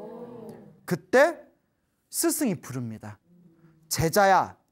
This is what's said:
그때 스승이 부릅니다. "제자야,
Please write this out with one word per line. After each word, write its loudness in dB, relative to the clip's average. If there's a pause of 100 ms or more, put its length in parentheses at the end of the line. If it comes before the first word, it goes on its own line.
(840)
그때 2 (680)
스승이 -2
부릅니다. -10 (720)
"제자야, 2 (140)